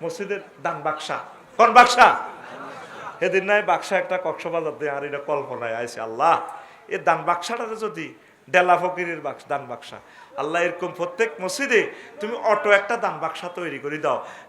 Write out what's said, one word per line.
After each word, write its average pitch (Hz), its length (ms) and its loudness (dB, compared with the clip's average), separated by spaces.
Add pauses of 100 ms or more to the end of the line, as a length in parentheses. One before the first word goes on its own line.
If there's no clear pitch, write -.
মসজিদের 190 360 -6 (240)
দান 160 180 -4
বাক্সা। 147 380 -6 (380)
কোন 226 160 8
বাক্সা? 247 460 10 (1000)
সেদিন 185 260 0
নাই 208 160 4
বাক্সা 180 360 0
একটা 180 260 -2
কক্সবাজার 160 560 -4
দিয়ে, 147 120 -2
আর 139 120 -4
এটা 143 140 -6
কল্পনায় 131 580 -4
আইছে। 117 260 -6
আল্লাহ, 120 400 2 (460)
এই 185 100 -4
দান 160 260 0
বাক্সাটা 220 520 -4
যদি 165 380 -8 (360)
ডেলা 180 280 6
ফকিরের 170 440 -4
বাক্স, 139 260 -8
দান 139 180 -4
বাক্সা, 117 340 -12 (380)
আল্লাহ, 160 240 -2
এরকম 175 260 -2
প্রত্যেক 175 420 -4 (120)
মসজিদে 208 500 0 (280)
তুমি 220 160 -6
অটো 208 360 2
একটা 202 260 4
দান 170 220 -4
বাক্সা 165 280 -6
তৈরি 170 320 -8
করে 143 180 -6
দাও, 131 280 0 (240)